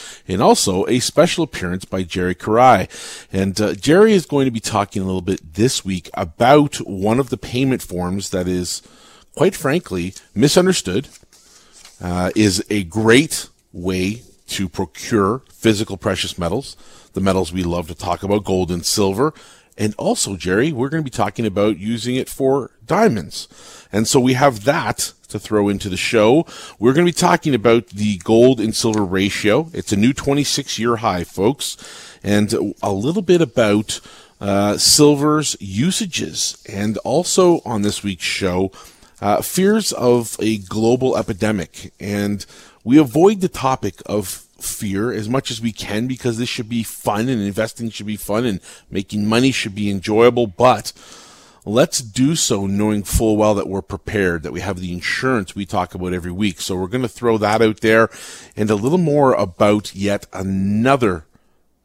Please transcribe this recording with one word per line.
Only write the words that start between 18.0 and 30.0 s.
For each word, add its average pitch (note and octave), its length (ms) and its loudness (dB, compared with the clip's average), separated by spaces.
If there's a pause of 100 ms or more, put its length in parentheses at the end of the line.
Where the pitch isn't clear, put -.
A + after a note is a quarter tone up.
about, G2+ 220 0
gold F#2 260 -2
and F2 160 -4
silver. G#2 480 -2 (440)
And G#2 200 -2
also, D#3+ 380 -2
Jerry, F#2+ 360 -2
we're C3 180 -4
gonna D#3+ 120 -4
be C#3 80 -6
talking A2 360 -4
about G2+ 340 -2
using A2+ 360 -4
it C3 120 -4
for C3+ 440 -2 (140)
diamonds. D#3 640 -2 (440)
And G#2+ 140 0
so C3+ 140 4
we B2+ 140 4
have B2 320 2
that A#2+ 480 -2 (160)
to G#2+ 100 -8
throw G#2 300 0
into G2 200 -4
the F2+ 80 -6
show. A#2+ 480 4 (320)
We're A#2+ 160 4
gonna E3+ 120 4
be F3 80 2
talking E3+ 420 2
about A#2 320 4
the G#2 300 -2
gold A2+ 420 6
and G#2+ 160 -2
silver A2 300 0
ratio. G2+ 680 0
It's - 200 -6
a G2 40 0
new A2+ 140 4